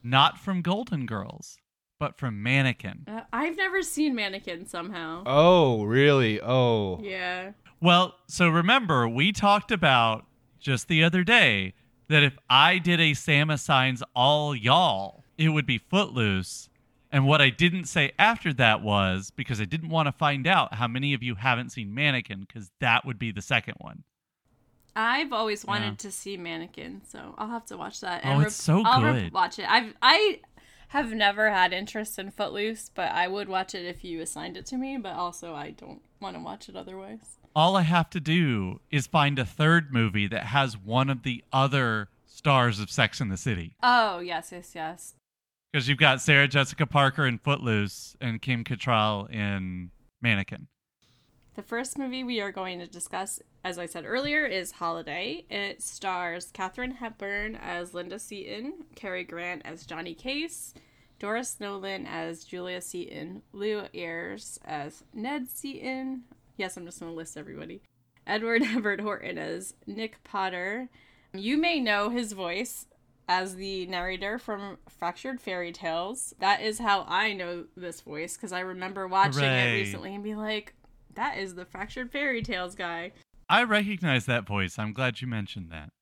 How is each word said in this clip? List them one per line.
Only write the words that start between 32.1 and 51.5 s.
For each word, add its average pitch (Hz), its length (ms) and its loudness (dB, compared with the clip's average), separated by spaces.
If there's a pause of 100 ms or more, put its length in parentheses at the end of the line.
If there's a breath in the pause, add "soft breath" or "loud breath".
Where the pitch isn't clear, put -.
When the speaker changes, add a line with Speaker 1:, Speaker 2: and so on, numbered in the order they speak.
Speaker 2:
in 196 120 -8
Footloose, 214 600 -4
but - 180 -2
I 175 160 2
would 196 200 -4
watch 185 280 -2
it 180 100 -8
if 175 180 -10
you 170 180 -8
assigned 170 360 -10
it - 100 -14
to 262 100 -8
me, 269 200 -6
but 196 160 -8
also 175 420 -8
I 151 160 -10
don't - 300 -20 (180)
want 185 160 -10
to 165 60 -10
watch 196 260 -12
it 190 80 -20
otherwise. 190 600 -16 (180)
Speaker 1:
All 170 220 4
I 185 60 4
have 165 280 4
to 180 80 -4
do 135 640 2 (100)
is 143 160 0
find 143 320 2
a 127 60 0
third 156 480 4
movie 107 340 2
that 110 200 -4
has 127 300 0
one 117 320 0
of 127 140 -4
the 123 200 -4 (100)
other 127 560 2 (160)
stars 120 540 2
of 104 120 -6
Sex - 300 0
and 110 100 -2
the 95 60 -4
City. 87 440 -4
Speaker 2:
Oh, 233 380 4
yes, 175 320 -8
yes, 175 240 -16
yes. 165 380 -10 (600)
Speaker 1:
'Cause 135 140 0
you've 135 120 2
got 135 200 6
Sarah 143 280 6
Jessica 135 400 0
Parker 139 400 2
in 120 100 0
Footloose 110 840 -2
and 113 220 -6
Kim 120 220 -2
Cattrall 107 680 0
in 95 600 -4 (280)
Mannequin. 110 480 -2 (880)